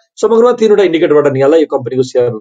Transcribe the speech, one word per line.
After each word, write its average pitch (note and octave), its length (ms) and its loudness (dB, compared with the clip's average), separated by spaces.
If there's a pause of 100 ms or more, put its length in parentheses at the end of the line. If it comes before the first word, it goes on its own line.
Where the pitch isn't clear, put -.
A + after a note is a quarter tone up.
(200)
समग्रमा A3+ 320 2
तीनवटा G#3+ 300 2
इन्डिकेटरबाट D3+ 500 0
निहाल्दा C#3 240 2
यो D3 100 2
कम्पनीको B2+ 360 -4
सेयर B2 380 -2